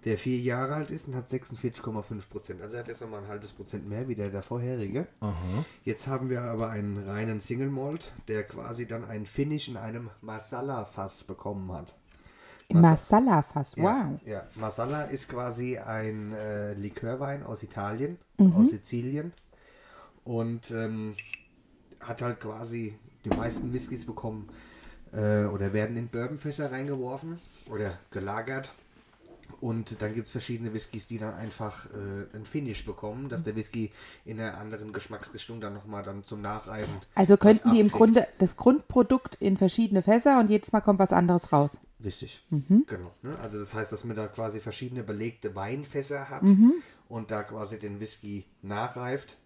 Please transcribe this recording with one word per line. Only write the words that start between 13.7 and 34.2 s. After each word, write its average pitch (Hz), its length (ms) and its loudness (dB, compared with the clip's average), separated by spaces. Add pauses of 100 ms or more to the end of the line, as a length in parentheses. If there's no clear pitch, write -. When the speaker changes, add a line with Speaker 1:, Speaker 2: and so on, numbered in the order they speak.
Speaker 1:
Ja, 160 80 -2 (280)
Speaker 3:
wow. - 140 -6
Speaker 1:
ja. 104 180 -8 (120)
Masala 117 480 -4
ist 135 240 -8
quasi 123 520 -6
ein, 110 520 -6
äh, 107 440 -6
Likörwein 131 680 -8
aus - 180 -10
Italien, 110 560 -6 (200)
Speaker 3:
Mhm. 185 160 10
Speaker 1:
aus 220 160 8
Sizilien. 147 640 -6 (920)
Und, 117 480 -4
ähm, 110 440 -6 (840)
hat 117 220 -10
halt 120 180 -4
quasi 113 580 -8 (280)
die 110 40 -6
meisten 117 440 -2
Whiskys 127 320 -8
bekommen, 107 420 -10 (640)
äh, 107 340 2
oder 98 280 -2
werden 110 240 0
in 117 100 -6
Bourbonfässer 143 640 -6
reingeworfen 135 680 -6 (300)
oder 104 280 -4 (140)
gelagert. 117 600 -6 (880)
Und 113 420 -4
dann 107 100 -4
gibt's 110 180 -6
verschiedene 117 420 -6
Whiskys, 107 340 -8
die 117 100 -8
dann 107 160 -6
einfach, 107 540 -10
äh, 101 500 -10
ein 110 80 -12
Finish 127 400 -8
bekommen, 107 440 -10
dass 127 120 -6
der 107 140 -6
Whisky 110 360 -6 (320)